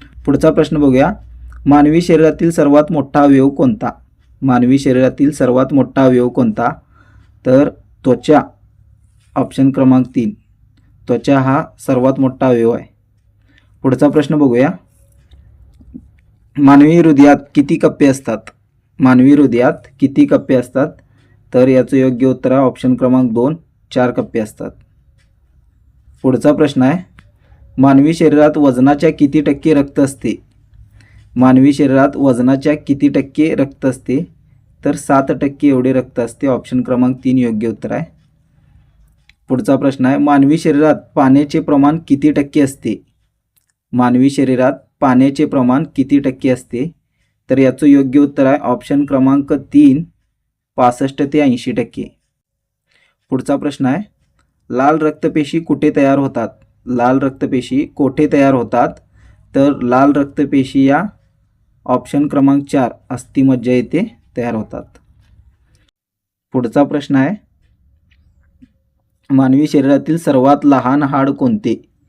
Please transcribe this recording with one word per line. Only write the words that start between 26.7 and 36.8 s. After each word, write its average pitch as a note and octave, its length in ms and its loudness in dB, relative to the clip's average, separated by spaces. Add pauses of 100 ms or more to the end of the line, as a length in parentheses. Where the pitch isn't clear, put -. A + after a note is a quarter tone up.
आहे, D#3+ 200 -2 (760)
मानवी C#3 360 4
शरीरात D3+ 440 2
वजनाच्या C#3+ 560 2
किती D3+ 280 0
टक्के D3 320 0
रक्त C#3 260 -2
असते? C3 360 -4 (1000)
मानवी C3 380 4
शरीरात C#3 440 0
वजनाच्या C3+ 600 0
किती C#3 320 -2
टक्के D3 460 -2
रक्त C#3 300 -4
असते? C3 380 -4 (640)
तर - 100 -2
सात C#3 360 -2 (100)
टक्के C#3+ 260 -2
एवढे C3 260 0
रक्त B2+ 260 -6
असते. A#2 280 -6
ऑप्शन B2+ 360 -4